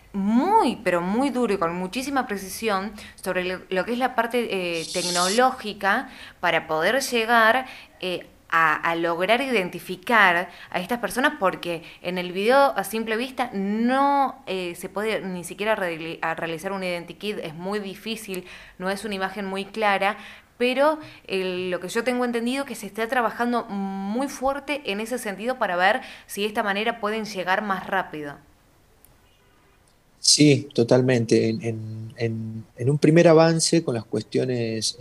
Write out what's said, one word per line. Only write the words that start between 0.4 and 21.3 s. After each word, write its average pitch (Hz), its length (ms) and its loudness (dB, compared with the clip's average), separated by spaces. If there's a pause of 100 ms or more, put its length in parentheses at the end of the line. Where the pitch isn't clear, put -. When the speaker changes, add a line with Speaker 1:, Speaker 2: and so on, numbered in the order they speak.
Speaker 1:
pero 175 180 2
muy 220 280 0
duro 233 240 0
y 190 40 0
con 170 180 0
muchísima 254 520 -4
precisión 196 680 -4 (280)
sobre 180 220 -2
lo, 180 260 -4
lo 185 160 0
que 220 80 -4
es 240 40 -4
la 247 180 0
parte, 233 360 -2
eh, 170 420 -4
tecnológica 202 1160 0 (300)
para 165 280 0
poder 170 340 2
llegar, 233 640 4 (360)
eh, 180 260 -6 (220)
a, 160 260 4
a 165 200 -2
lograr 170 460 2
identificar 185 1080 2 (200)
a - 100 -4
estas 233 200 -4
personas, 247 400 0
porque 170 420 -2 (220)
en 180 160 -4
el 180 120 -4
video 240 460 4
a 190 60 2
simple 220 340 -4
vista 254 340 -4
no, 254 960 0
eh, 180 300 -6
se 180 140 -10
puede 202 320 -4
ni 180 220 -8
siquiera 202 320 -2
reali-, 165 460 -4
a 165 140 -2
realizar 165 360 -6
un 190 120 -6
identikit, 175 560 -6
es 160 160 -10
muy 190 240 -4
difícil, 196 680 -8 (320)
no 185 140 -4
es 196 120 -6
una 208 120 -6
imagen 190 300 -4
muy 190 200 -6
clara, 202 520 0 (400)
pero 269 420 2 (280)
el, 185 420 -2